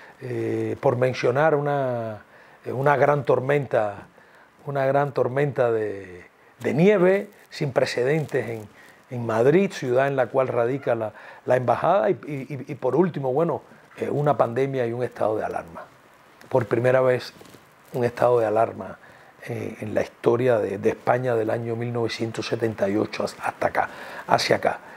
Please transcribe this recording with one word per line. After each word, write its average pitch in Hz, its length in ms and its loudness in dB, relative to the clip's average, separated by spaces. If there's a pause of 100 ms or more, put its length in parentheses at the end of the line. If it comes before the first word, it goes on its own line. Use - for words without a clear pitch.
(200)
eh, 113 600 -4
por 131 160 2
mencionar 127 580 2
una, 127 680 -2 (400)
eh, 110 80 -6
una 135 240 2
gran 143 280 4
tormenta, 123 840 0 (580)
una 139 200 -2
gran 139 260 2
tormenta 127 580 0
de, 98 540 -4 (340)
de 113 160 -2
nieve 190 560 4 (180)
sin 147 220 -6
precedentes 131 800 0
en, 113 200 -10 (420)
en 120 140 -6
Madrid, 135 460 4
ciudad 131 380 0
en 139 80 -4
la 127 100 2
cual 131 220 0
radica 120 480 -2
la, 110 160 -4 (340)
la 127 100 4
embajada, 147 540 2
y, 175 60 0 (100)
y, 135 460 -8
y - 20 -10
por 127 220 -2
último, 143 360 0
bueno, 147 300 -2 (360)
eh, - 120 -4
una 143 260 2
pandemia 131 480 0
y 117 80 -2
un 123 120 -4
estado 110 320 -2
de - 80 -4
alarma. 85 400 -8 (640)
Por 123 160 2
primera 127 380 2
vez 127 320 0 (580)
un 127 120 -2
estado 120 360 2
de 113 60 2
alarma, 101 520 -2 (480)
eh, 107 340 -8
en 104 140 -6
la 98 60 0
historia 120 580 2
de, 98 200 -2
de 110 100 0
España 123 460 0
del 110 160 0
año 117 260 -4
mil 120 160 -6
novecientos 113 540 -4
setenta 113 420 -2
y 101 80 0
ocho - 280 -2
hasta - 420 -4
acá, - 240 -2 (360)
hacia - 300 2
acá. - 220 -2 (180)